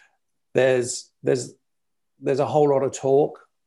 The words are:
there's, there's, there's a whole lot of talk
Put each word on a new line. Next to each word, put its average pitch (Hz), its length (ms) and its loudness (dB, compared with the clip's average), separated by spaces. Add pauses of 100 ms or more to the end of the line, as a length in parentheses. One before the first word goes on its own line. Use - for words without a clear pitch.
(540)
there's, 127 560 0 (120)
there's, 135 320 -2 (640)
there's 139 200 -2
a 135 60 -2
whole 147 220 2
lot 139 140 0
of 127 100 -4
talk 139 520 0 (220)